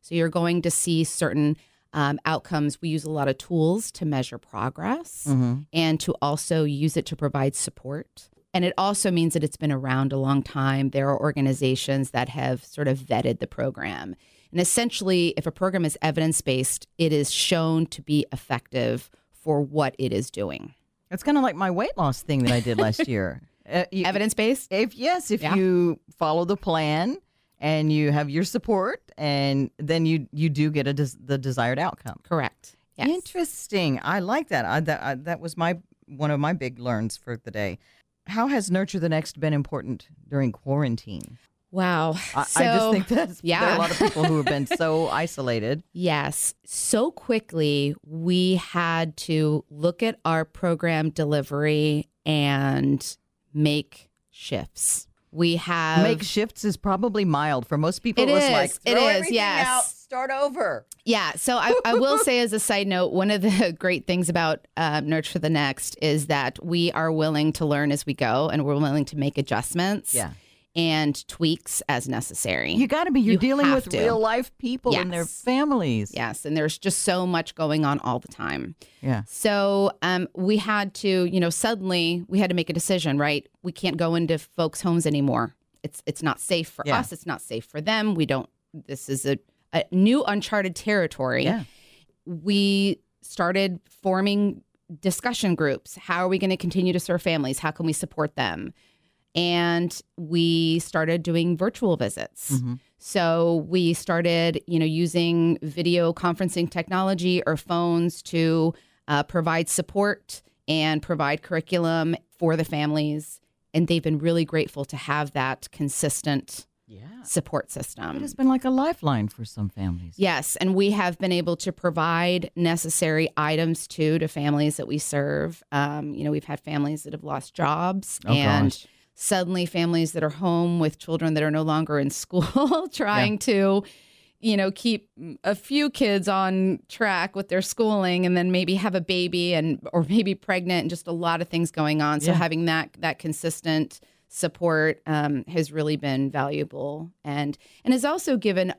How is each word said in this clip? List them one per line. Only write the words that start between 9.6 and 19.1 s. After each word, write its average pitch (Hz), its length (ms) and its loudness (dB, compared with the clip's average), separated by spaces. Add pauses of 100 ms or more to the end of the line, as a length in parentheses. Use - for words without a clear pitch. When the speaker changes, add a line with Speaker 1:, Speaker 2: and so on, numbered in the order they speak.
Speaker 1:
around 131 420 0
a 135 40 -2
long 135 240 2
time. 135 480 0
There 139 200 0
are 139 100 2
organizations 135 920 0
that 127 180 -2
have 131 340 -2
sort 147 240 -4
of 131 120 2
vetted 120 400 0
the - 80 -6
program. 92 680 -6 (360)
And 175 100 0
essentially, 185 760 2
if - 80 -6
a 160 60 -2
program 185 340 0
is 147 160 -2
evidence-based, 156 840 0 (100)
it 160 160 2
is 147 180 2
shown 160 560 2
to - 140 -14
be 147 300 0
effective 120 800 -4 (220)